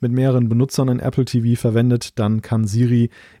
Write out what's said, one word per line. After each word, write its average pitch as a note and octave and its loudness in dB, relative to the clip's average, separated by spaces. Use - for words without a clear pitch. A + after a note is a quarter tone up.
mit A#2+ -2
mehreren B2+ 2
Benutzern C3 0
ein B2 -2
Apple A#2+ -2
T A#2+ -2
V A#2 0
verwendet, A#2+ 0
dann A2 -2
kann A2 -2
Siri, A#2 2